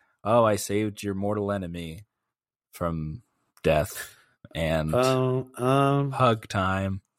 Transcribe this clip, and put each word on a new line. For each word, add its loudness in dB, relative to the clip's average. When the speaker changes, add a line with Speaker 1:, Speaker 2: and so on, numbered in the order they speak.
Speaker 1:
"Oh, 4
I 4
saved -4
your -4
mortal -2
enemy -8
from -6
death 0
and 0
Speaker 2:
Um, 0
um, 2
Speaker 1:
hug 2
time." -2